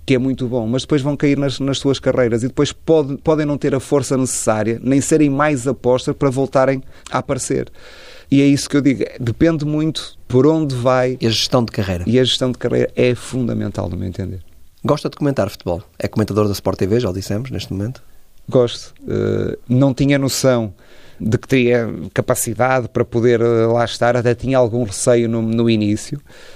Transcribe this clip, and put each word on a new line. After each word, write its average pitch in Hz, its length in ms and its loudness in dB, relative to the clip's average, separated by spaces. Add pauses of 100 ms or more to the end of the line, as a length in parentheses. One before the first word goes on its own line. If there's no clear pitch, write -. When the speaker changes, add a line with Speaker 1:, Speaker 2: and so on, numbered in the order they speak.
Speaker 1:
que 135 100 2
é - 20 2
muito 131 320 -2
bom, 117 180 -2
mas 120 140 -2
depois 151 200 0
vão 143 140 -2
cair 143 220 0
nas, 139 240 -2
nas 135 160 -2
suas 139 200 0
carreiras 120 460 0
e 131 40 -2
depois 143 260 -2
pode, 151 460 0
podem 156 260 0
não 147 120 -2
ter 139 160 0
a 135 60 0
força 139 380 0
necessária, 113 640 -2
nem 135 160 2
serem 151 300 2
mais 139 360 0
aposta 127 480 0
para 143 160 0
voltarem 135 540 2 (260)
a 127 100 -2
aparecer. 131 520 -4 (580)
E 139 120 4
é 139 40 4
isso 139 240 2
que - 60 -2
eu 143 60 4
digo, 123 240 2 (120)
depende 143 460 0
muito 151 540 -4 (100)
por 127 180 4
onde 156 300 2
vai. 127 460 2
Speaker 2:
E 113 60 0
a - 20 4
gestão 117 340 0
de 113 80 -4
carreira? 90 340 -4
Speaker 1:
E 117 140 4
a 127 60 4
gestão 127 260 -2
de 120 60 -6
carreira 123 400 -2
é 123 180 2
fundamental, 110 720 -4
no 90 80 -6
meu 95 140 -6
entender. 92 320 -8 (420)
Speaker 2:
Gosta 147 260 -2
de 139 60 -10
comentar 135 340 -2
futebol? 90 320 -6 (160)
É 98 120 -6
comentador 104 380 0
da 101 40 0
Sport - 280 -4
T 98 60 0
V, 104 140 0
já 120 100 -2
o 90 40 -4
dissemos, 101 360 -6
neste - 220 -10
momento. 104 320 -8 (460)
Speaker 1:
Gosto. - 440 0 (140)
Eh, 104 500 -2 (120)
não 131 240 4
tinha 143 260 2
noção 123 540 0 (480)
de 107 160 0
que - 100 -8
teria 120 400 2 (260)
capacidade 123 760 0
para 117 160 0
poder, 117 340 2
eh, 117 280 2
lá 117 180 2
estar, 120 320 0
até 120 180 2
tinha 131 220 0
algum 123 260 2
receio 117 460 2
no, 117 120 -2
no 113 280 2
início. 107 500 0 (360)